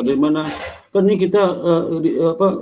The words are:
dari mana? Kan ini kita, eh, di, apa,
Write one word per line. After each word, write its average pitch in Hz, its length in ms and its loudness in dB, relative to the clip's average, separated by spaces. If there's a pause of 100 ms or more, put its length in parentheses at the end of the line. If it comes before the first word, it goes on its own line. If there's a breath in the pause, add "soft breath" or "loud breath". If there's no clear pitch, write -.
dari 135 160 0
mana? 151 200 0 (520 loud breath)
Kan 196 160 2
ini 202 80 2
kita, 185 320 2
eh, 170 320 0 (240)
di, 165 40 2 (120)
apa, 170 260 0 (140)